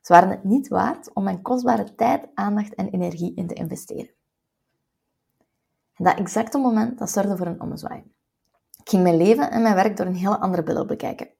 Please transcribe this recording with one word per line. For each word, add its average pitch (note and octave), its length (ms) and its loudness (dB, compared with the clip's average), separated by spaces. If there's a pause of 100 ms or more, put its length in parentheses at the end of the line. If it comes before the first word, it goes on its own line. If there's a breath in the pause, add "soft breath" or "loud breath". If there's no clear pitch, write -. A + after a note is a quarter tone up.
Ze - 120 0
waren F#3 180 8
het F#3+ 140 -8
niet A#3+ 240 2
waard - 440 -2
om G3 120 -4
mijn F#3+ 180 -4
kostbare A#3+ 520 -2
tijd, - 400 0
aandacht G#3 400 -4
en F#3+ 140 -4
energie F3 460 -4
in F3+ 120 -6
te E3+ 80 -8
investeren. - 560 -10 (1800)
En F3+ 100 -6
dat F3+ 140 2
exacte A3 400 -4
moment, A#3+ 400 0
dat - 120 -8
zorgde G3+ 260 0
voor F3 100 -4
een D#3+ 140 -8
ommezwaai. - 440 -10 (760)
Ik - 80 -20
ging F#3 140 4
mijn F3 140 6
leven G#3 340 4
en A3+ 120 0
mijn A3 120 4
werk F#3+ 220 2
door F#3 100 -2
een F#3 80 -2
hele F#3+ 240 0
andere F3+ 240 0
bril D#3 240 -2
bekijken. - 420 -8 (120)